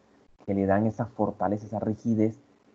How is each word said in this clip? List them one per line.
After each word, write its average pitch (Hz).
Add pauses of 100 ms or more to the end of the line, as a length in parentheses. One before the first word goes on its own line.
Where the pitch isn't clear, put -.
(460)
que 101
le 98
dan 98
esa 110
fortaleza, 104
esa 107
rigidez 110 (380)